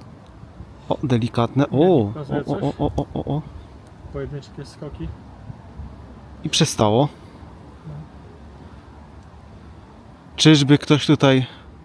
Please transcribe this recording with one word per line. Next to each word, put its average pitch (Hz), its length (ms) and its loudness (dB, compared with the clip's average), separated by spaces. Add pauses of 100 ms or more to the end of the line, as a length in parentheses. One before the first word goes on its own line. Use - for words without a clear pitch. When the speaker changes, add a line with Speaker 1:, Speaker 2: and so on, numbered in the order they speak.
(880)
Speaker 1:
O, - 140 -2
delikatne. 123 680 0
O, 156 320 4
o, 104 40 0
Speaker 2:
Pokazuje 143 360 -6
Speaker 1:
o, - 20 -4
Speaker 2:
coś? - 200 -4
Speaker 1:
o, 147 320 -2
o, 139 180 -2
o, - 220 -4
o. 156 60 -4 (720)
Speaker 2:
Pojedyncze 139 440 -10
jakieś 143 100 -14
skoki. 160 400 -14 (1400)
Speaker 1:
I - 60 -6
przestało. 120 580 2 (800)
Speaker 2:
No. 151 60 -14 (2500)
Speaker 1:
Czyżby 143 420 6
ktoś - 280 2
tutaj 135 400 4 (400)